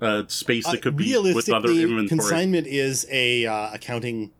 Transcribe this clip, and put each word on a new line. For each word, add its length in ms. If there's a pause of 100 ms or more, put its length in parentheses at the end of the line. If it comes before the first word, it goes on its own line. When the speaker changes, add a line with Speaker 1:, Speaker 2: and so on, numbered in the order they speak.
Speaker 1:
uh, 260
space 380
that 120
Speaker 2:
Uh, 40
Speaker 1:
could 160
be 200
with 320
other 200
Speaker 2:
realistically, 140
Speaker 1:
inventory. 260
Speaker 2:
consignment 580
is 420
a, 380
uh, 260
accounting 680